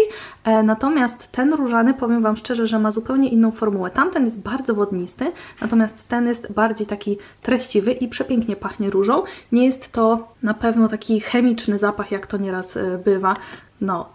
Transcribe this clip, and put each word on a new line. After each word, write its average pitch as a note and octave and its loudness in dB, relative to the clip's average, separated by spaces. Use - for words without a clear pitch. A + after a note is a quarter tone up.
E, A3 4
natomiast A#3+ 0
ten C#4 2
różany, B3 2
powiem A#3 0
wam A3 2
szczerze, A#3 -2
że A3 0
ma G#3+ 2
zupełnie B3+ 0
inną A3+ 4
formułę. G3+ -2
Tamten D4+ 0
jest A3+ -2
bardzo A#3 -4
wodnisty, G3+ -4
natomiast A3+ 0
ten A#3+ 0
jest A#3 -4
bardziej G#3+ 0
taki G3+ -6
treściwy B3 0
i B3+ -2
przepięknie A3+ -2
pachnie G3 -6
różą. G3+ 2
Nie B3 4
jest C4 -2
to A3+ 2
na A3 0
pewno A3+ 2
taki A3 -2
chemiczny A#3 0
zapach, G#3 -2
jak G3+ -6
to G#3 -6
nieraz, F#3 -6
e, F#3 -4
bywa. F#3+ 2
No, F#3 -4